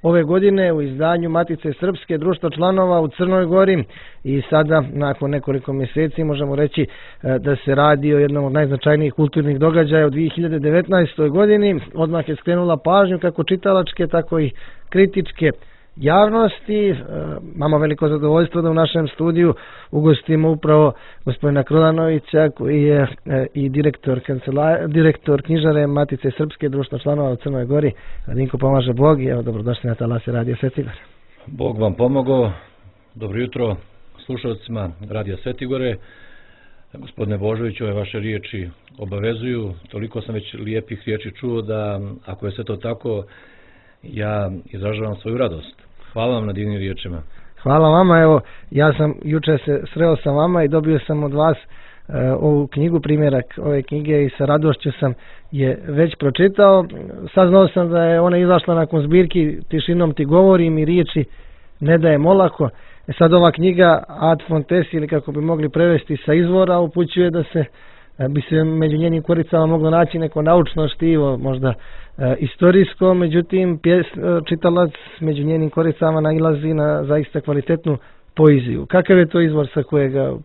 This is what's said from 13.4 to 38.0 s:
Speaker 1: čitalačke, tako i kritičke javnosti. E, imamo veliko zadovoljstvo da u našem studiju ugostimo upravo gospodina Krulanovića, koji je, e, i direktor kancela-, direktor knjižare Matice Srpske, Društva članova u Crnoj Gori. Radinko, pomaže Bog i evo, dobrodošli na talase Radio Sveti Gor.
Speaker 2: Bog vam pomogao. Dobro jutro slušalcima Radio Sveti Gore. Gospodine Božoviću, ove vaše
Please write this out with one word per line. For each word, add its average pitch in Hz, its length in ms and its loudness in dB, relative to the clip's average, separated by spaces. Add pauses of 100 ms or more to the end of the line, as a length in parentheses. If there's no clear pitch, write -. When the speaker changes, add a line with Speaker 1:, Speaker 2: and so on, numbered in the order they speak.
Speaker 1:
čitalačke, 185 640 0
tako 165 340 -2
i 143 100 0 (380)
kritičke 185 600 0 (460)
javnosti. 208 920 2
E, 175 80 0 (580)
imamo 151 240 0
veliko 151 300 0
zadovoljstvo 156 540 0
da 165 80 0
u 160 40 0
našem 160 340 0
studiju 165 460 2 (360)
ugostimo 156 600 2
upravo 151 420 4 (320)
gospodina 143 380 0
Krulanovića, 160 880 2
koji 147 320 -2
je, 143 240 4 (200)
e, 131 280 -2
i 139 140 -2
direktor 135 520 -2
kancela-, 147 680 -2
direktor 151 560 2
knjižare 156 440 0
Matice 143 440 -2
Srpske, 151 380 -6
Društva 135 300 -6
članova 143 320 -2
u 123 60 -4
Crnoj 131 280 -6
Gori. 143 280 0 (340)
Radinko, 127 320 -4
pomaže 131 340 0
Bog 139 300 2
i 127 40 -4
evo, 123 160 -2
dobrodošli 113 460 -6
na 113 60 -2
talase 117 380 -4
Radio 120 240 -4
Sveti 135 260 -4
Gor. 117 140 -10 (500)
Speaker 2:
Bog 131 320 -6
vam 107 160 0
pomogao. 127 580 0 (600)
Dobro 110 260 -8
jutro 123 360 -4 (520)
slušalcima 113 600 -8 (200)
Radio 101 260 -8
Sveti 127 300 -10
Gore. 127 300 -4 (960)
Gospodine 113 460 -8
Božoviću, 110 460 -4
ove 104 80 -4
vaše 101 260 -6